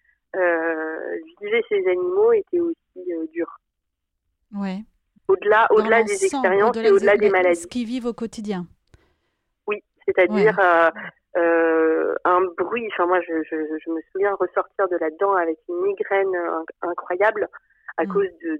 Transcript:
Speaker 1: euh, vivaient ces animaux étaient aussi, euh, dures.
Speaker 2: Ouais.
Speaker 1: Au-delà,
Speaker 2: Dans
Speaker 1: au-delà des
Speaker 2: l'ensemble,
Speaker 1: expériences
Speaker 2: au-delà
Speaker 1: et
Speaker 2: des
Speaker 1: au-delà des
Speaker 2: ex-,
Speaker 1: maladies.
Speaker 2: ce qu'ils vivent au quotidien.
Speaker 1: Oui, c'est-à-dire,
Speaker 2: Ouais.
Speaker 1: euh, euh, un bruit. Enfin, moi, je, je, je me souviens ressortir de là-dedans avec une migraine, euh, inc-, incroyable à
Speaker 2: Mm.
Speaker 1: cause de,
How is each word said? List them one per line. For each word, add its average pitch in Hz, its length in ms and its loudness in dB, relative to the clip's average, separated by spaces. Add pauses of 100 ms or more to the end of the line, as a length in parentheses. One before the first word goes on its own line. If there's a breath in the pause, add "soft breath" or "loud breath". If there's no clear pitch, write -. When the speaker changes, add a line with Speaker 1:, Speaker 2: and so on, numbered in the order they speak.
(380 loud breath)
Speaker 1:
euh, 165 800 -2 (240)
vivaient 214 260 -2
ces 196 220 0
animaux 180 420 2
étaient - 300 0
aussi, 359 520 -6
euh, 320 200 -6
dures. - 240 -8 (1000)
Speaker 2:
Ouais. 196 240 -6 (480)
Speaker 1:
Au-delà, 208 420 4
Speaker 2:
Dans 214 80 4
Speaker 1:
au-delà 220 260 4
des 208 100 -4
Speaker 2:
l'ensemble, 190 340 0
Speaker 1:
expériences 202 240 2
Speaker 2:
au-delà 226 160 -4
Speaker 1:
et - 20 6
Speaker 2:
des 196 60 6
Speaker 1:
au-delà 202 220 4
des 202 80 2
Speaker 2:
ex-, 196 60 4
Speaker 1:
maladies. 180 300 2
Speaker 2:
ce - 60 -16
qu'ils 247 180 -6
vivent 233 200 -6
au 233 80 -4
quotidien. 208 520 -8 (1000)
Speaker 1:
Oui, 208 160 -4 (220)
c'est-à-dire, 202 520 2
Speaker 2:
Ouais. 202 80 4
Speaker 1:
euh, 165 240 6 (480 loud breath)
euh, 165 800 2 (100)
un 180 160 4 (160)
bruit. 208 360 -4
Enfin, 180 140 -2
moi, 180 140 2
je, 165 220 -4
je, 160 120 -10 (220)
je 160 140 -12
me 160 100 -6 (100)
souviens 196 240 -2
ressortir 190 540 -2
de 175 80 -2
là-dedans 165 380 -2
avec 165 220 0 (120)
une 175 140 -4
migraine, 196 520 -2
euh, 170 240 -4
inc-, 170 300 -10
incroyable 196 580 -2 (500 loud breath)
à 165 80 0
Speaker 2:
Mm. - 20 -4
Speaker 1:
cause 196 220 0 (140)
de, 165 160 -4